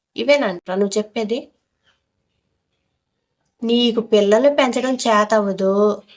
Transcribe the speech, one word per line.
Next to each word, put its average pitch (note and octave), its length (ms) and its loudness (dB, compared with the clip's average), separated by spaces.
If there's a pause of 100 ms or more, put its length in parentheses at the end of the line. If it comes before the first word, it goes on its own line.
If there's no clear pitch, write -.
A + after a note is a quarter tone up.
(160)
ఇవేనంటారా A3 600 -2
నువ్వు G3+ 200 -2
చెప్పేది? A3 500 -6 (2250)
నీకు A#3 380 0
పిల్లల్ని G#3+ 540 2
పెంచడం C4 400 0
చేతవదు, G#3 1080 0 (140)